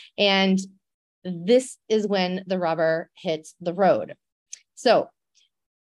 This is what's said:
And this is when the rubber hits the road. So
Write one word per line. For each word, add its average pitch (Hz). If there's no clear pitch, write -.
And 190
this 185
is 214
when 185
the 185
rubber 165
hits 160
the 170
road. 160
So 208